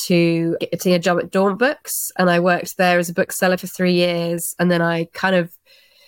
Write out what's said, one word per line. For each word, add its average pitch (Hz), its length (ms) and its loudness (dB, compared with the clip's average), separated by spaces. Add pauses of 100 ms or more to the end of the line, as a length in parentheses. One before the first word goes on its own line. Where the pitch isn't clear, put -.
to 170 560 2
getting - 320 -2
a 180 80 2
job 175 180 0
at 175 140 -4
Daunt 190 260 0
Books. - 580 -4
And 180 140 2
I 175 80 4
worked 175 380 0
there 180 240 2
as 170 80 -2
a 175 40 -8
bookseller 185 440 0
for 185 100 -8
three 180 280 0
years. 170 680 -2
And 180 100 2
then 170 100 2
I 170 260 0
kind 190 280 -2
of, 175 180 0 (560)